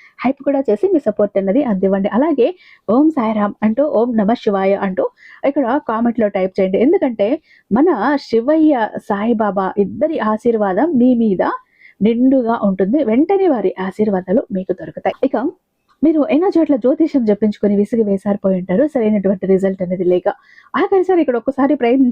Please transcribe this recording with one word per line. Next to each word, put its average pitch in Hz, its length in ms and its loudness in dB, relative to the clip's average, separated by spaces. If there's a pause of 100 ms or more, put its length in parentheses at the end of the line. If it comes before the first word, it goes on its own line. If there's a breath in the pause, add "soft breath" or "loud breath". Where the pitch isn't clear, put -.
(200 soft breath)
హైప్ - 240 -4
కూడా 277 160 0
చేసి 277 280 0
మీ 370 120 0
సపోర్ట్ 208 380 -2
అన్నది 196 260 0
అందివ్వండి. 196 460 0
అలాగే 269 380 0 (420 soft breath)
"ఓం 285 200 2
సాయిరామ్" 220 440 -2 (100)
అంటూ, 220 200 0
"ఓం 240 340 0
నమ 214 160 2
శివాయ" 196 400 0
అంటూ 190 320 -2 (420 loud breath)
ఇక్కడ 277 420 0
కామెంట్లో 226 400 -2
టైప్ 190 300 -2
చేయండి. 190 180 0
ఎందుకంటే 262 640 0 (300 soft breath)
మన 277 500 2
శివయ్య, 262 680 2 (100)
సాయిబాబా 202 720 -2 (100)
ఇద్దరి 262 420 -2
ఆశీర్వాదం 214 800 0
మీ 254 180 4
మీద 220 280 0 (580 soft breath)
నిండుగా 233 600 2
ఉంటుంది. 202 400 0
వెంటనే 339 440 2
వారి 233 320 0
ఆశీర్వాదాలు 190 720 -2
మీకు 185 220 -4
దొరుకుతాయి. - 520 -8
ఇక 269 120 -2 (680)
మీరు 311 260 2
ఎన్నో 339 280 2
చోట్ల 294 180 2
జ్యోతిష్యం 269 500 0
జపించుకొని 208 500 0
విసిగి 208 280 0
వేసారిపోయి 196 560 -2
ఉంటారు, 190 280 0
సరైనటువంటి 208 580 0
రిజల్ట్ 190 360 0
అనేది 185 220 -4
లేక. 180 240 0 (480 soft breath)
ఆఖరిసారి 370 460 2
ఇక్కడ 247 160 0
ఒక్కసారి 262 380 0
ప్రయత్నం 247 360 2